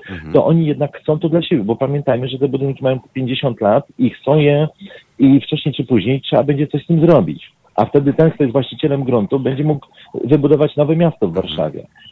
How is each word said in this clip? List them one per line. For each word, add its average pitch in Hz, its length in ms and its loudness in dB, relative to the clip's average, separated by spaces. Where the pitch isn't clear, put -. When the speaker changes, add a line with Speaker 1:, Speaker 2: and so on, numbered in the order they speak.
Speaker 1:
Mhm. 80 220 -10
Speaker 2:
to - 140 4
oni 165 200 2
jednak 139 340 -4
chcą 156 180 -2
to 165 100 -2
dla 160 140 0
siebie, 123 220 -2
bo 110 120 0
pamiętajmy, 135 520 -2
że 127 100 -8
te 139 100 0
budynki 131 360 -4
mają 131 140 0
po - 100 -18
pięćdziesiąt 131 520 -4
lat 110 260 2
i 123 120 2
chcą 147 280 0
je, 147 300 2
i 135 220 6
wcześniej 151 340 -4
czy 135 100 -4
później 123 360 0
trzeba 135 220 0
będzie 143 240 -2
coś 147 180 -6
z - 20 -20
tym 170 140 2
zrobić. 117 520 2
A 107 80 2
wtedy 139 280 2
ten, 160 180 4
kto - 140 -4
jest 120 80 -2
właścicielem 135 520 -2
gruntu, 123 360 0
będzie 135 240 -2
mógł 147 220 -2
wybudować 147 520 2
nowe 147 200 0
miasto 165 320 0
w - 80 -6
Speaker 1:
Mhm. 95 100 -2
Speaker 2:
Warszawie. 76 400 -6